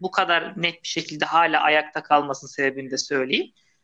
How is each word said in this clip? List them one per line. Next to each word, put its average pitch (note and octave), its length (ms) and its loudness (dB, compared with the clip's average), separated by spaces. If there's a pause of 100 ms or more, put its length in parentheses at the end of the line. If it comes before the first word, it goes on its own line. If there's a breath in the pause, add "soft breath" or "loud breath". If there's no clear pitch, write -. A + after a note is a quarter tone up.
bu F3+ 100 -6
kadar E3+ 500 0
net E3+ 220 -4
bir - 40 -12
şekilde D3+ 380 -6
hala D#3+ 360 4
ayakta D3+ 420 2
kalmasının C#3+ 460 0
sebebini C3+ 420 -2
de C3 60 -2
söyleyeyim. C#3+ 540 -2 (320)